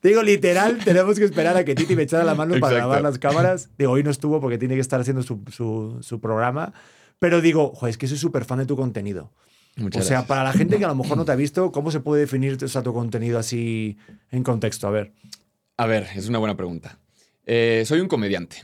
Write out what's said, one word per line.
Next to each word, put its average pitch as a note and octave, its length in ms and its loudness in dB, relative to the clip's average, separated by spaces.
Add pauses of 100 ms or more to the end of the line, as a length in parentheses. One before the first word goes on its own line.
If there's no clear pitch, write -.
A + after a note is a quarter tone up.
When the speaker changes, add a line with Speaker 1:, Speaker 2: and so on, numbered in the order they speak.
Speaker 1:
Digo, G#3+ 200 6
literal, G3+ 600 4
tenemos F#3 340 4
que G#3 60 4
esperar E3 320 2
a F3+ 80 2
que C#3 120 0
Titi D3 180 2
me D3+ 80 2
echara D#3+ 220 2
la D#3 100 2
mano D#3 200 0
para D3 200 4
Speaker 2:
Exacto. - 20 4 (120)
Speaker 1:
grabar C#3 140 2
las C#3+ 180 0
cámaras. E3+ 580 2
Digo, C3+ 140 2
hoy C#3 100 4
no D3 80 0
estuvo D3+ 300 0
porque A#2+ 180 -2
tiene B2+ 160 -2
que C3 60 0
estar C3 200 -2
haciendo B2+ 220 -2
su, A2+ 280 -8
su, A2 520 -6
su A2+ 180 -10
programa. B2 520 -2 (480)
Pero E3+ 200 4
digo, D#3 340 4
"Jo, B2+ 120 -6
es A2+ 120 -4
que C3 100 -4
soy C#3+ 100 -4
súper C#3+ 260 -2
fan B2+ 140 -4
de C3+ 80 -2
tu C#3 100 -2
contenido". G2+ 560 -6 (440)
Speaker 2:
Muchas G2 280 -4
Speaker 1:
O - 40 -2
sea, C3 100 2
Speaker 2:
gracias. A#2 100 -4
Speaker 1:
para C3+ 140 0
la C3 100 -2
gente F3 260 4
que G3+ 60 2
a F3 40 0
lo C#3+ 80 -2
mejor C3 200 -2
no - 80 0
te - 80 -2
ha B2+ 40 2
visto, D3 340 0
¿cómo D3 220 -4
se D3+ 80 -2
puede D3 220 2
definir, C3+ 400 -2
o C3+ 60 -6
sea, B2+ 140 -4
tu A#2+ 100 -4
contenido A#2 460 -2
así A2+ 580 -4 (360)
en B2+ 100 -2
contexto? A2+ 460 -2
A - 20 -2
ver. G#2 220 -4 (640)
Speaker 2:
A A#2 100 0
ver, G#2+ 300 0
es G2 120 -8
una A#2+ 100 -2
buena G#2+ 180 -2
pregunta. F2 420 -10 (480)
Eh, A#2 400 2
soy D#3 140 2
un F#3+ 80 -2
comediante. G2+ 560 -2